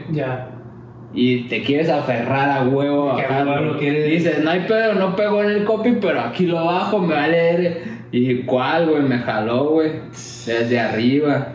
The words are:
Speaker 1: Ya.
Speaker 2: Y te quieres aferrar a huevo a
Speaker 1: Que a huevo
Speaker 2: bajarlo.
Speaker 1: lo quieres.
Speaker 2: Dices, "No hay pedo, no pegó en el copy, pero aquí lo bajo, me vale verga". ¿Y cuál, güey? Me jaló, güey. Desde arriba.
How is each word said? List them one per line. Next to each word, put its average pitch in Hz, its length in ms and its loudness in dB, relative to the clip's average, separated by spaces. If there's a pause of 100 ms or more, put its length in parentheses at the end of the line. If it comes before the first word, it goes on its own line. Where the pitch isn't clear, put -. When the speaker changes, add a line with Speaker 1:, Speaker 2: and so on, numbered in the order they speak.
(120)
Speaker 1:
Ya. 131 340 -4 (680)
Speaker 2:
Y 123 360 2
te 110 160 -4
quieres 151 240 2
aferrar 127 640 0
a 131 180 0
huevo 143 420 0
a 127 60 0
Speaker 1:
Que 131 80 -2
a 131 40 -2 (100)
huevo 143 120 0
Speaker 2:
bajarlo. 151 220 0
Speaker 1:
lo - 80 -4
quieres. 151 280 0
Speaker 2:
Dices, 160 360 2
"No 160 80 2
hay 180 80 0
pedo, 220 340 2
no 190 220 0
pegó 208 260 2
en 208 80 2
el 208 140 0
copy, 220 360 2
pero 156 200 0
aquí 120 260 0
lo 165 180 0
bajo, 190 360 0
me 160 160 0
vale 156 200 2
verga". 170 340 2 (420)
¿Y 123 220 2 (100)
cuál, 151 460 2
güey? 147 120 2
Me 127 160 2
jaló, 120 520 0
güey. 156 200 2 (560)
Desde 117 320 0
arriba. 127 760 0